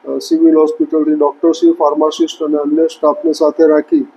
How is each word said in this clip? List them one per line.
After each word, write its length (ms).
અ, 60
સિવિલ 380
હોસ્પિટલથી 600
ડૉક્ટરશ્રી, 560
ફાર્માસિસ્ટ 720
અને 140
અન્ય 300
સ્ટાફને 440
સાથે 360
રાખી 340